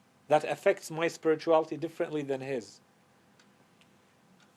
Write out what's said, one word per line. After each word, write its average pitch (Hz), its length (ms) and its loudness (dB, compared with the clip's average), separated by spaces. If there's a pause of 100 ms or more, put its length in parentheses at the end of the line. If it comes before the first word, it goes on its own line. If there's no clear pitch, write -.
(280)
That 151 160 4
affects - 480 0
my 160 160 -2
spirituality 160 720 2
differently 156 440 -6
than 135 200 -4
his. 131 400 -8 (1800)